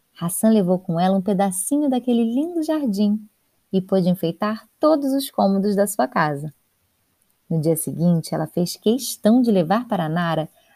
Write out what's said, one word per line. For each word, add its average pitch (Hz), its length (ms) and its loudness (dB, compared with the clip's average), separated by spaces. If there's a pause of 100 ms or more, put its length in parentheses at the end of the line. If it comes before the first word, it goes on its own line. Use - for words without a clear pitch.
(160)
Hassan 175 340 -2
levou 185 280 2
com 170 220 -4
ela 190 160 2
um 190 40 0
pedacinho 202 720 -2
daquele 247 320 0
lindo 311 400 -2
jardim 214 680 -2 (440)
e 190 80 2
pôde 185 280 0
enfeitar 180 600 -4 (100)
todos 285 340 2
os 269 200 -2
cômodos 196 420 2
da 202 140 2
sua - 180 -2
casa. 151 480 -2 (960)
No 165 100 0
dia 156 140 2
seguinte, 160 580 0
ela 160 140 -4
fez 175 300 -4
questão 240 640 2
de 233 80 2
levar 196 380 0
para 175 200 -2
Nara 160 400 -2 (280)